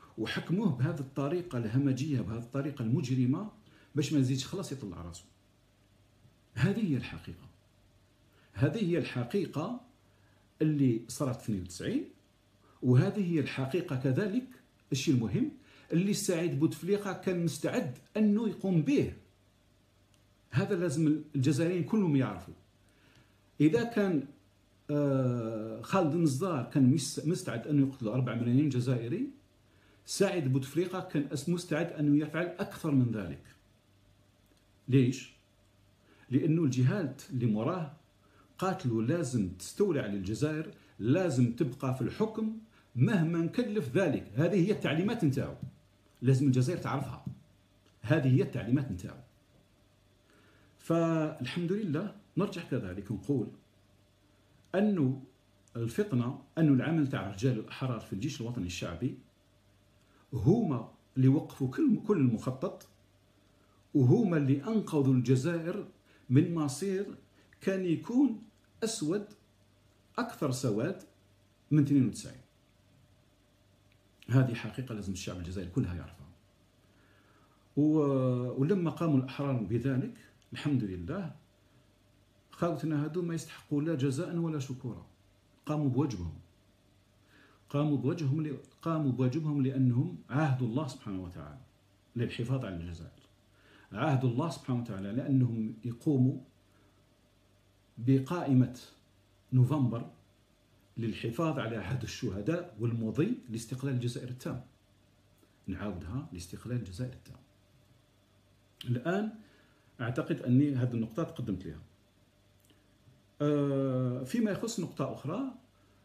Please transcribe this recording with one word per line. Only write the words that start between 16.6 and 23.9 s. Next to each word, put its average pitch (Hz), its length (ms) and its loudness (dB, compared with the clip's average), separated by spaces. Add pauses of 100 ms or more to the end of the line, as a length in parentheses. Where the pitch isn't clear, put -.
بوتفليقة 190 520 0
كان 175 320 -2
مستعد 156 540 -2 (180)
أنه 214 320 4
يقوم 180 340 2
به. 147 300 2 (1400)
هذا 196 260 0
لازم 156 460 2 (120)
الجزائريين 160 500 2
كلهم 180 320 2
يعرفوا. 101 380 -2 (1080)
إذا 190 240 6
كان، 190 400 2 (640)